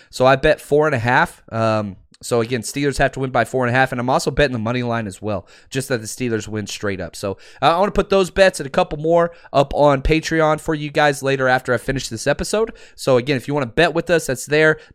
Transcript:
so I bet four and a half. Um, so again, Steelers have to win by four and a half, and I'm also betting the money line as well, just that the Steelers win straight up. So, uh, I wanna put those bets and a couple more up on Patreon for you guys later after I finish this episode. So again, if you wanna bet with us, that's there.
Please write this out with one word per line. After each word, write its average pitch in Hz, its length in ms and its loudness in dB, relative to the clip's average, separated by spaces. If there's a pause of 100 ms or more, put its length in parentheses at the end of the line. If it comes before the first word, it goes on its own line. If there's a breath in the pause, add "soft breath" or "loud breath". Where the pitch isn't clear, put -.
so - 160 0
I 135 100 6
bet 147 240 2
four 151 280 2
and 143 80 0
a 113 40 -2
half. 127 520 0
Um, 110 460 -2 (260)
so 120 180 0
again, 117 200 -4
Steelers 143 360 -4
have 135 140 2
to - 80 -10
win 135 100 -4
by 123 160 0
four 131 220 -2
and 120 80 0
a - 20 4
half, 131 140 2
and 123 100 -6
I'm 123 80 -2
also 147 220 0
betting 135 220 2
the 120 40 -4
money 117 240 -4
line 117 240 -4
as 95 160 -12
well, 101 260 -6 (220 soft breath)
just 135 200 -6
that 123 100 0
the 110 80 -10
Steelers 113 400 -4
win 107 180 -6
straight 95 340 -6
up. 85 160 -10
So, 98 180 -6 (280 loud breath)
uh, 151 140 2
I 175 40 0
wanna 202 120 0
put 202 180 -2
those 190 220 2
bets 190 280 4
and 143 60 -8
a 135 60 -10
couple 175 260 0
more 170 340 2 (220 loud breath)
up 139 220 0
on 139 260 4
Patreon 156 580 0
for 160 140 -4
you 151 160 -6
guys 147 320 0
later 135 260 0
after 127 240 0
I 120 60 2
finish 131 320 -4
this 110 160 -8
episode. 208 500 -2 (200 loud breath)
So 131 220 2
again, 131 200 0
if - 100 -8
you 139 60 -4
wanna 139 140 -2
bet 156 260 2
with 165 160 -4
us, 165 160 2
that's - 220 -6
there. 156 320 4 (160 loud breath)